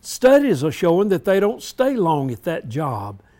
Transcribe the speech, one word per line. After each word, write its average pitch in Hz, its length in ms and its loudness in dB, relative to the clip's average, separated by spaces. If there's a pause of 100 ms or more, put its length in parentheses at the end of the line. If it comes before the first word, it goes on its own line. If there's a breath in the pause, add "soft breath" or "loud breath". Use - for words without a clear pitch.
Studies 254 600 2
are 156 80 0
showing 180 380 2
that 185 160 0
they 196 160 2
don't 208 240 -2
stay 262 320 -2
long 156 340 0
at 117 140 -10
that 160 240 -6
job. 110 520 -6 (200 soft breath)